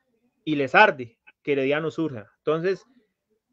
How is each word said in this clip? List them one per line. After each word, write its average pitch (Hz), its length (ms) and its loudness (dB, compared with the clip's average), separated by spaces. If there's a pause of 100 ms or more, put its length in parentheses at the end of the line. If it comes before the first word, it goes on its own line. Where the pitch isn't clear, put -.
(440)
y 156 100 -2
les 139 200 -2
arde 175 440 4 (240)
que 147 100 -2
Herediano 143 380 -2
surja. 135 480 -8
Entonces, 165 480 -4 (680)